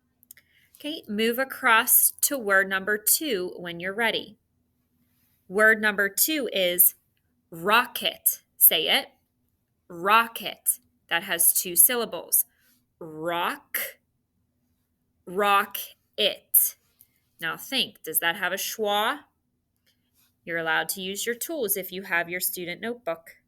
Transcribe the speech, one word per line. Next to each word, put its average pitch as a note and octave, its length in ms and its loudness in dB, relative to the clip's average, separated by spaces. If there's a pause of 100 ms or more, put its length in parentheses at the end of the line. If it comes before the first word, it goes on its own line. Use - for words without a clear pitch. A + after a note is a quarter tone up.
(800)
Okay, D4+ 280 -10
move A3+ 300 0
across B3 720 4 (100)
to - 160 0
word G3 320 4
number G3 280 0
two G#3 600 -2
when E3+ 220 -10
you're F#3 140 -6
ready. G#3 440 -2 (1120)
Word G#3+ 320 6
number G3+ 260 2
two C4+ 460 0
is F3+ 420 2 (560)
rocket. G#3 880 0 (180)
Say E3 300 4
it, A3 200 2 (840)
rocket. G3+ 920 0 (300)
That E3+ 140 -2
has E3+ 300 2
two F3 220 -2
syllables. - 720 2 (540)
Rock, E3+ 1000 -6 (1300)
rock G3+ 520 0 (400)
it. - 580 0 (680)
Now D#3+ 160 -6
think, - 460 -4
does D#3 160 -6
that E3+ 160 0
have F#3 160 -2
a F#3+ 60 -4
schwa? G#3+ 600 -2 (1300)
You're E3+ 120 -6
allowed D#3+ 320 0
to G3 120 -6
use F#3+ 240 -6
your A#3 100 -2
tools A#3 420 -4
if F#3 140 -8
you F#3 120 -10
have E3+ 260 -2
your F3+ 100 -6
student F3 420 -6
notebook. A3 560 -8 (100)